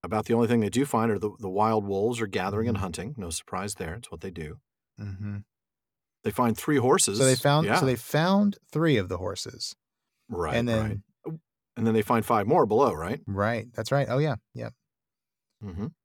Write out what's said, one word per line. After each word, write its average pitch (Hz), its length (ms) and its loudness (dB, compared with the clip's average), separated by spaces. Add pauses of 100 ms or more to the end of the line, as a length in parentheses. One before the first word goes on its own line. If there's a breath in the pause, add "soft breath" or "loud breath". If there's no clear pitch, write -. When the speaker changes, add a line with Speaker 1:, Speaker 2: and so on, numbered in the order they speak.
Speaker 1:
About 107 220 0
the - 100 0
only 117 140 4
thing 117 120 4
they 104 100 2
do 131 160 2
find 113 260 2
are 101 60 0
the, 104 200 -2
the 98 120 -8
wild 107 360 2
wolves 104 360 0
are 110 40 -2
gathering 101 420 -2
and 101 100 0
Speaker 2:
Mm-hmm. 85 40 -4
Speaker 1:
hunting. 95 360 -8
No 90 120 -8
surprise 98 440 -8
there. 85 200 -8
It's 117 160 -16
what 92 120 -14
they 95 80 -8
do. 76 280 -12 (400)
Speaker 2:
Mm-hmm. 101 400 -8 (880)
Speaker 1:
They 113 60 0
find 117 260 2
three 151 220 0
horses. 123 400 2
Speaker 2:
So 131 80 4
they 131 100 6
found, 143 300 2
Speaker 1:
Yeah. 120 120 2
Speaker 2:
so 175 80 2
they 127 100 2
found 196 600 0 (160)
three 151 240 2
of 95 140 0
the 90 80 -4
horses. - 580 -10 (540)
Speaker 1:
Right, 87 260 -2
Speaker 2:
And 120 120 0
Speaker 1:
right. 113 100 2
Speaker 2:
then 107 240 -4 (240)
Speaker 1:
Oh, 160 120 -10 (380)
and 110 100 0
then 113 60 4
they 110 100 4
find 113 220 2
five 107 220 2
more 151 180 4
below, 110 300 4
right? 85 320 -4
Speaker 2:
Right. 104 480 -2
That's 113 180 -4
right. 139 160 0
Oh, 123 100 0
yeah. 147 180 -2 (180)
Yep. 117 180 -10 (920)
Speaker 1:
Mm-hmm. 95 220 -8 (180)